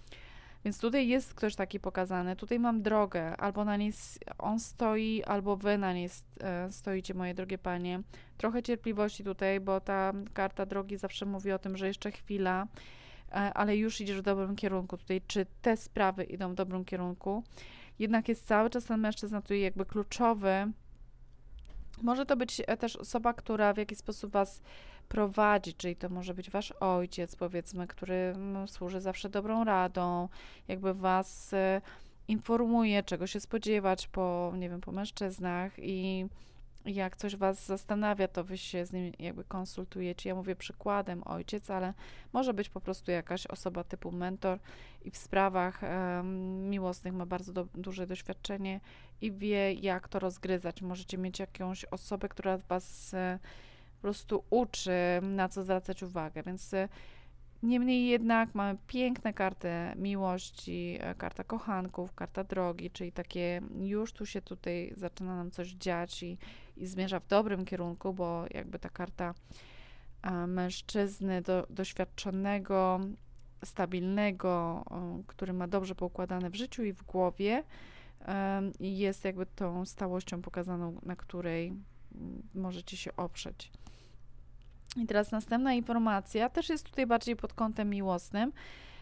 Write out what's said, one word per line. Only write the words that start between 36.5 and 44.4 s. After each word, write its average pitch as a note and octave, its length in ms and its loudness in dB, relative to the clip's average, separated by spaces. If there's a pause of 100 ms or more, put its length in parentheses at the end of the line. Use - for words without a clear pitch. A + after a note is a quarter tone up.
jak G3 320 -2
coś G3+ 180 -2
was G3 300 2
zastanawia, G3+ 640 2
to F3 160 -2
wy F#3 140 -6
się F3 280 -4
z F3 80 -8
nim F3+ 260 -2
jakby F3 240 -6
konsultujecie. F#3 840 -4
Ja F#3 60 0
mówię F#3 200 -2
przykładem G3 720 -2
ojciec, F3 440 -4
ale F#3+ 240 0 (400)
może B3+ 200 4
być G3+ 160 -2
po - 120 -8
prostu F#3 300 -2
jakaś F3 360 0
osoba F3+ 360 -4
typu - 280 -6
mentor F#3 480 0 (460)